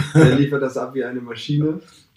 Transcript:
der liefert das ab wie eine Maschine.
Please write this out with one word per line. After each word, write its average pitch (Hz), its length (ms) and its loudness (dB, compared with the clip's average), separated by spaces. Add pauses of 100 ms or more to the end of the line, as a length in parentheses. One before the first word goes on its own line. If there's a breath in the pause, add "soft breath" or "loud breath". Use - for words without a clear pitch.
(140)
der 147 220 6
liefert 139 260 0
das 131 160 -4
ab 127 160 -8
wie 131 100 -4
eine 123 160 -8
Maschine. 147 600 -4 (380 soft breath)